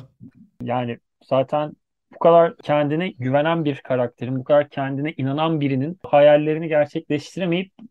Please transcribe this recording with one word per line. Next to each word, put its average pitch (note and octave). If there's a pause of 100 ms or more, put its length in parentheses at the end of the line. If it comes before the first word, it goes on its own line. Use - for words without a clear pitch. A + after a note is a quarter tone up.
(640)
Yani A#2+ (260)
zaten D3+ (420)
bu -
kadar E3+
kendine D3+
güvenen D3
bir C#3+
karakterin, B2+
bu B2+
kadar D3
kendine C#3
inanan D3+
birinin C#3
hayallerini D3+
gerçekleştiremeyip E3 (180)